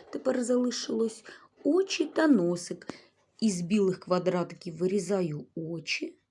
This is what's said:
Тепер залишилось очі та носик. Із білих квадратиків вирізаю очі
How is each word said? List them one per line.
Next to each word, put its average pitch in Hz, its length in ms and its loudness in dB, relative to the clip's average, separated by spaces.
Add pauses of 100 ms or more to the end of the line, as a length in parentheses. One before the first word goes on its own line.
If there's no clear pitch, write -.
Тепер 254 340 -2
залишилось 233 800 -2 (400)
очі 339 420 2
та 320 220 2
носик. 175 600 2 (520)
Із 190 220 2
білих 185 380 2
квадратиків 175 760 -2
вирізаю 180 680 -2 (100)
очі 165 600 -6 (160)